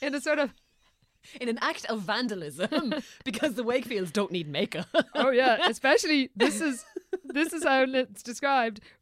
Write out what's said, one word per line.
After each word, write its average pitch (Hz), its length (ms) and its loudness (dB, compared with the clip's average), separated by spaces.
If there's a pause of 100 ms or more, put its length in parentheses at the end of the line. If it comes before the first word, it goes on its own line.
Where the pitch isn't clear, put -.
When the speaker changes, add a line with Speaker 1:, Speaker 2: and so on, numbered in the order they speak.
Speaker 1:
in 269 140 -2
a 285 80 -4
sort 302 160 0
of 285 160 0 (840)
Speaker 2:
In 247 80 -4
an 233 140 -2
act 320 240 -2
of 220 160 -4
vandalism, 214 880 -4 (160)
<laughs> - 160 -20
because 240 300 -4
the 247 100 -4
Wakefields 220 480 -2
don't 202 180 0
need 170 180 -4
makeup. 156 440 -4
<laughs> - 220 0
Speaker 1:
Oh, 269 160 2
yeah. 254 400 4
Especially, 294 640 2
this 269 240 2
is, 277 240 -2 (400)
this 285 300 -2
is 311 100 -4
how 269 200 4
it's 262 380 -2
described. 240 580 -2 (220)